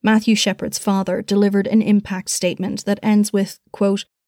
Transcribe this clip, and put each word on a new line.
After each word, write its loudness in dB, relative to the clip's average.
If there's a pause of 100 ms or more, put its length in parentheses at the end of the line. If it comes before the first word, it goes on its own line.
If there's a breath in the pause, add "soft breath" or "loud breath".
Matthew 4
Shepard's -4
father -2
delivered 2
an 4
impact 0
statement -4
that -2
ends 2
with, -2 (100)
quote, -2 (240)